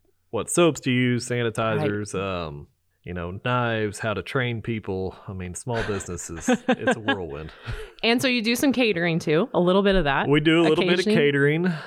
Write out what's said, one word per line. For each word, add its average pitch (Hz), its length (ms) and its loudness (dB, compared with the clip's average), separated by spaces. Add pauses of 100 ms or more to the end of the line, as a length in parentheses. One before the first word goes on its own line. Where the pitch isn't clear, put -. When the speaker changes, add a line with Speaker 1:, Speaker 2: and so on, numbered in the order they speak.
(300)
Speaker 1:
what 104 200 -4
soaps 170 300 2
to 135 100 -2
use, 123 360 2
sanitizers, 107 880 -2
Speaker 2:
Right. 95 80 -2
Speaker 1:
um, 85 440 -6 (380)
you 87 100 -10
know, 90 280 -8
knives, 117 580 -2
how 110 120 -2
to 98 100 -4
train 120 380 -4
people. 98 560 -6 (100)
I 107 60 -12
mean, 90 220 -10
small 117 300 -4
business 95 440 -6
is, 82 200 -10
Speaker 2:
<laughs> - 200 0
Speaker 1:
it's - 280 0
a 113 40 -12
whirlwind. 80 500 -6 (520)
Speaker 2:
And 233 180 2
so 262 80 0
you 247 140 0
do 233 120 2
some 277 180 2
catering 175 460 2
too, 160 360 2
a 165 60 2
little 185 220 4
bit 196 140 4
of 175 80 2
that 143 240 0
Speaker 1:
We 147 120 6
do 160 200 4
a 170 80 6
little 160 160 4
bit 180 100 4
of 180 60 0
Speaker 2:
occasionally. 214 160 2
Speaker 1:
catering. 147 560 4 (140)